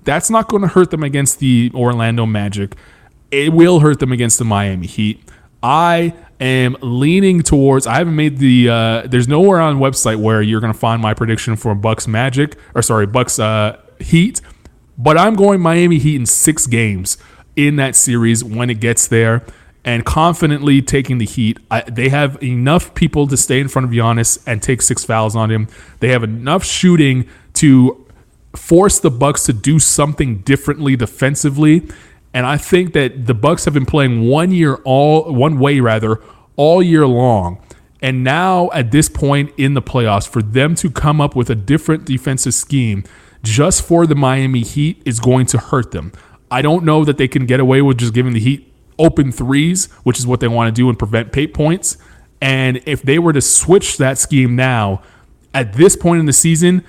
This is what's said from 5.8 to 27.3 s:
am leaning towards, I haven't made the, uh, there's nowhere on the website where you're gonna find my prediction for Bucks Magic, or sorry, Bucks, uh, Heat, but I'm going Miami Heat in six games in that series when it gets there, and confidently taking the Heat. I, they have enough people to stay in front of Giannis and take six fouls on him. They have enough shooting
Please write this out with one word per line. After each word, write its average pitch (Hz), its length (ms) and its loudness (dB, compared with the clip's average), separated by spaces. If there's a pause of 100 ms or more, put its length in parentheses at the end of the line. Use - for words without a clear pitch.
am 131 420 0
leaning 165 600 2
towards, 135 440 2
I 113 80 -4
haven't 165 220 0
made 151 200 0
the, 127 320 4
uh, 113 380 0
there's 123 220 0
nowhere 175 320 4
on 151 180 0
the 135 40 0
website 127 380 0
where 110 220 2
you're 107 180 0
gonna 110 140 -2
find 113 260 -2
my 107 140 0
prediction 113 420 -2
for 107 180 -4
Bucks 110 320 -2
Magic, 127 500 -2 (180)
or 120 80 -4
sorry, 110 240 0
Bucks, 123 320 -2
uh, 107 400 -2 (200)
Heat, 175 440 0 (560)
but 151 180 2
I'm 208 200 2
going 196 240 2
Miami 170 380 2
Heat 147 180 0
in 123 100 -2
six - 400 0
games 110 500 -2 (400)
in 147 200 0
that 135 200 -2
series 117 480 0
when 117 240 -6
it 113 120 -6
gets 117 260 0
there, 113 360 2 (440)
and 117 200 -2
confidently 147 720 2
taking 131 380 -2
the 110 80 -2
Heat. 110 320 -4 (120)
I, 117 120 -2
they 120 260 -4
have 143 340 -2
enough 127 520 -2
people 156 340 0
to 135 80 -2
stay 131 240 0
in 139 80 -4
front 131 160 -2
of 123 80 -4
Giannis 117 540 0
and 113 160 -6
take 127 180 -2
six - 240 -2
fouls 110 320 -2
on 110 140 -2
him. 110 180 -2 (320)
They 117 80 0
have 123 160 2
enough 120 400 -4
shooting 143 640 2 (260)